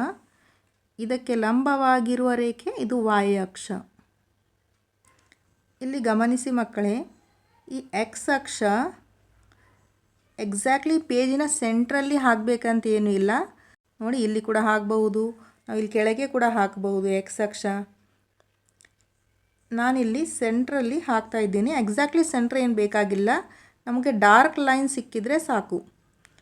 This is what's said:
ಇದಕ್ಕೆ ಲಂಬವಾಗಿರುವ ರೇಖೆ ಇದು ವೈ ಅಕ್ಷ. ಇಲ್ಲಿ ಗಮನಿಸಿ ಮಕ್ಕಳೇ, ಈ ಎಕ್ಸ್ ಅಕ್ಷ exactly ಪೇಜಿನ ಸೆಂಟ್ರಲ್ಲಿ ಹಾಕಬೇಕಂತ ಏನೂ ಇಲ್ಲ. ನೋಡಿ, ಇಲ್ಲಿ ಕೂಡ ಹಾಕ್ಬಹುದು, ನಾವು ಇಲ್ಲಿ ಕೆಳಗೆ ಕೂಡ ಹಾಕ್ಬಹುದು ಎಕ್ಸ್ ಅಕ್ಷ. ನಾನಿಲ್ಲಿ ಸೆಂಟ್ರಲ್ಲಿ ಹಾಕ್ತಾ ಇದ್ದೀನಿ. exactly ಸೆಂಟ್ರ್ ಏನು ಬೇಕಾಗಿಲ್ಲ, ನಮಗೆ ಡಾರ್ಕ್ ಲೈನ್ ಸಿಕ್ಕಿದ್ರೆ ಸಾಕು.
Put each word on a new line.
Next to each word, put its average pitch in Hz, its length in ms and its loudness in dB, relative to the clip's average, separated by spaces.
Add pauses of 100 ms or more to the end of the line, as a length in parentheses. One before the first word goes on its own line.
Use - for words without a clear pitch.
(1000)
ಇದಕ್ಕೆ 247 360 -4
ಲಂಬವಾಗಿರುವ 254 960 2
ರೇಖೆ 240 380 -2 (100)
ಇದು 240 240 -2
ವೈ 202 320 4
ಅಕ್ಷ. 190 360 -6 (2000)
ಇಲ್ಲಿ 269 180 -6
ಗಮನಿಸಿ 233 520 0
ಮಕ್ಕಳೇ, 208 440 -2 (760)
ಈ 269 120 -8 (100)
ಎಕ್ಸ್ 220 360 -6
ಅಕ್ಷ 277 340 -2 (1800)
exactly 269 640 0
ಪೇಜಿನ 262 440 0
ಸೆಂಟ್ರಲ್ಲಿ 277 680 0
ಹಾಕಬೇಕಂತ 233 720 0
ಏನೂ 208 240 2
ಇಲ್ಲ. 196 200 2 (720)
ನೋಡಿ, 233 220 -4
ಇಲ್ಲಿ 214 180 -2
ಕೂಡ 220 160 -2
ಹಾಕ್ಬಹುದು, 214 640 0 (460)
ನಾವು 220 120 -6
ಇಲ್ಲಿ 214 120 -4
ಕೆಳಗೆ 220 360 0
ಕೂಡ 254 200 -2
ಹಾಕ್ಬಹುದು 196 600 0
ಎಕ್ಸ್ 190 340 -2
ಅಕ್ಷ. 208 240 -4 (2000)
ನಾನಿಲ್ಲಿ 247 540 0
ಸೆಂಟ್ರಲ್ಲಿ 247 760 -2
ಹಾಕ್ತಾ 226 380 -2
ಇದ್ದೀನಿ. 208 340 0
exactly 285 520 0
ಸೆಂಟ್ರ್ 254 340 -2
ಏನು 247 160 2
ಬೇಕಾಗಿಲ್ಲ, 208 560 0 (580)
ನಮಗೆ 254 240 0
ಡಾರ್ಕ್ 226 480 6
ಲೈನ್ 269 300 2
ಸಿಕ್ಕಿದ್ರೆ 247 500 -4
ಸಾಕು. 214 400 -4 (600)